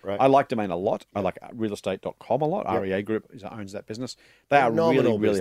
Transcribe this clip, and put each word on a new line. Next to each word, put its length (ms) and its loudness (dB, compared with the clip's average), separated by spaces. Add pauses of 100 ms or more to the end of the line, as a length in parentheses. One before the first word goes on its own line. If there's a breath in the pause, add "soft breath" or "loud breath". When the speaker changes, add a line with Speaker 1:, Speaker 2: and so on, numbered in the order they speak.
Speaker 1:
right. 180 -4
Speaker 2:
I 60 4
like 220 4
Domain 240 -4
a 40 -2
lot. 380 -4
I 60 -4
Speaker 1:
Yep. 60 0
Speaker 2:
like 120 -4 (160)
real 200 -4
estate 280 -6
dot 160 -10
com 240 -2
a 60 0
lot. 180 -4
Speaker 1:
Yep. 80 -2
Speaker 2:
R 140 -2
E 40 -4
A 120 0
Group 280 -4
is, 120 -18
owns 300 -14
that 120 -12
business. 300 -10 (340 soft breath)
They 80 8
are 140 6
Speaker 1:
Phenomenal 400 4
Speaker 2:
really, 80 0
really 220 4